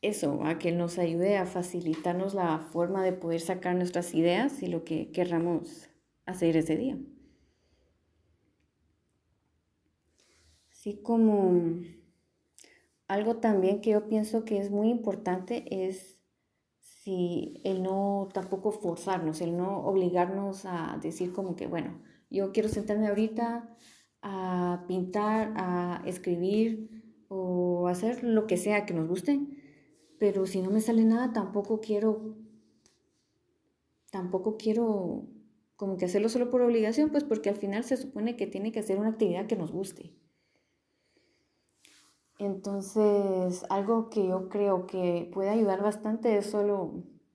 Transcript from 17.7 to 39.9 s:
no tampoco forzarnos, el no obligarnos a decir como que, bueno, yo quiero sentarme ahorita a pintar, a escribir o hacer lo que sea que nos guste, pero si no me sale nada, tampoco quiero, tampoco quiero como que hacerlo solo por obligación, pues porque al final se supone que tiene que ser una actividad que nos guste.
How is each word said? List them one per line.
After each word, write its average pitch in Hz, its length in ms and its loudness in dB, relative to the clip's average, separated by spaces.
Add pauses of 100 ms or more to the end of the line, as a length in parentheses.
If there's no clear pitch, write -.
no 196 500 0
tampoco 190 380 -2
forzarnos, 170 680 -2
el 170 160 -2
no 190 280 -2
obligarnos 190 800 2
a 170 360 -4
decir 180 320 -4
como 185 220 -4
que, - 120 -8
bueno, - 320 -6 (300)
yo 196 220 -2
quiero 214 180 0
sentarme 214 380 0
ahorita 226 680 -2 (460)
a 180 680 -2
pintar, 208 680 0
a 180 500 -2
escribir 190 1200 -2
o 180 600 0
hacer 220 360 0
lo 220 240 4
que 180 100 2
sea 202 280 0
que 190 80 -4
nos 160 140 0
guste, 277 320 0 (800)
pero 196 280 2
si 185 160 -2
no 185 100 0
me 214 100 4
sale 226 240 4
nada, 226 280 4
tampoco 208 480 -2
quiero, 214 540 0 (1800)
tampoco 190 460 -2
quiero 214 680 0 (480)
como 196 220 -4
que 185 80 0
hacerlo 202 240 2
solo 240 200 0
por 247 120 4
obligación, 233 480 4
pues 294 140 0
porque 214 260 0
al 208 60 0
final 208 280 -4
se 247 140 0
supone 226 380 -4
que 202 120 -6
tiene 202 240 -6
que 220 120 -4
ser 196 140 0
una 214 120 0
actividad 202 380 0
que 220 100 0
nos 165 140 -4
guste. - 440 -8 (2250)